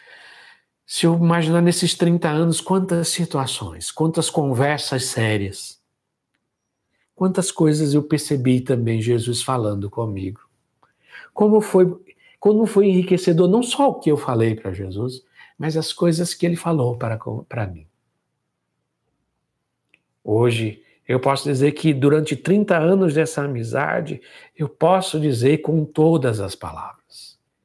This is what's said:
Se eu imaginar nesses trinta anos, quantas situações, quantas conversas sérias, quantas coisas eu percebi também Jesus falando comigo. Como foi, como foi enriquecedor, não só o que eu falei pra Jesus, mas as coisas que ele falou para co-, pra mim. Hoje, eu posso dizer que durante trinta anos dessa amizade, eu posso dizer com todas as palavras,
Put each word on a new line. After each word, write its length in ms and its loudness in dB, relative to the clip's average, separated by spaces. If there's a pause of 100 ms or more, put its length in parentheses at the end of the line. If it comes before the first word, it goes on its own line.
(840)
Se 220 -2
eu 100 4
imaginar 460 2
nesses 340 2
trinta 320 2
anos, 320 0
quantas 500 -2
situações, 840 -6
quantas 400 -2
conversas 760 -2
sérias, 720 -4 (1300)
quantas 380 -2
coisas 420 2
eu 80 4
percebi 600 0
também 380 -2
Jesus 440 -2
falando 480 -4
comigo. 500 -8 (920)
Como 280 4
foi, 360 2 (440)
como 240 4
foi 220 4
enriquecedor, 600 4
não 160 4
só 260 0
o 120 -2
que 100 2
eu 60 4
falei 360 0
pra 200 -8
Jesus, 500 -8 (340)
mas 200 -6
as 160 -4
coisas 400 0
que 120 -4
ele 120 0
falou 400 -2
para 200 -6
co-, 300 -10
pra 180 -6
mim. 220 -12 (2250)
Hoje, 600 -2 (240)
eu 140 0
posso 240 -2
dizer 260 0
que 220 0
durante 420 2
trinta 420 0
anos 360 2
dessa 300 -2
amizade, 800 -4 (360)
eu 100 -4
posso 540 0
dizer 380 2
com 260 0
todas 560 2
as 120 -8
palavras, 840 -16 (260)